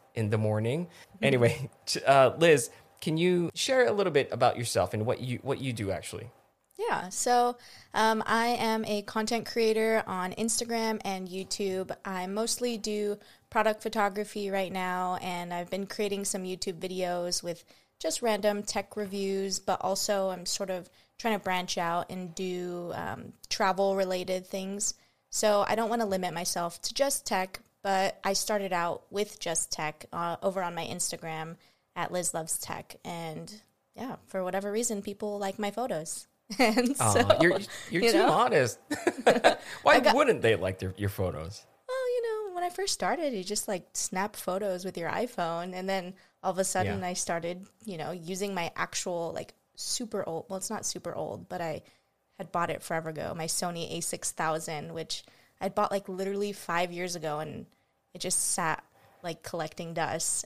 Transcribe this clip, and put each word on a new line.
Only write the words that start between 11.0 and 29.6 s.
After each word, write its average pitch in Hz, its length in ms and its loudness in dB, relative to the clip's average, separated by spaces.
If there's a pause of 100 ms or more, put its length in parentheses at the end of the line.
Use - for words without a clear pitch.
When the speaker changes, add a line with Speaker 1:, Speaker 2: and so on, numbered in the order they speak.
Speaker 2:
and 190 240 -4
YouTube. 190 640 -4 (140)
I 185 220 -4
mostly 226 500 -2
do 208 400 -2 (320)
product 214 340 2
photography 208 680 -2
right 190 220 0
now, 180 500 -2
and 175 320 -6
I've 175 160 -6
been 190 180 -4
creating 202 380 -2
some 190 180 -2
YouTube 185 360 -6
videos 180 640 -2
with 175 220 -8 (340)
just 311 220 -2
random 208 420 2
tech - 320 -6
reviews, 196 640 -2
but - 220 0
also 190 480 0
I'm 180 160 -6
sort 190 240 -4
of 180 200 -6 (280)
trying 220 200 0
to 196 60 -4
branch 180 340 -2
out 170 320 0
and 180 240 -8
do, 180 640 -4
um, - 380 -8 (160)
travel-related 185 960 2
things. 196 460 -4 (360)
So 208 380 4
I - 80 2
don't 220 140 0
wanna 226 160 2
limit 185 280 -2
myself 175 500 -4
to - 100 -4
just 277 320 0
tech, 190 340 -2 (240)
but 190 400 2
I 196 100 2
started 196 400 0
out 170 380 0
with 208 280 -4
just - 320 -2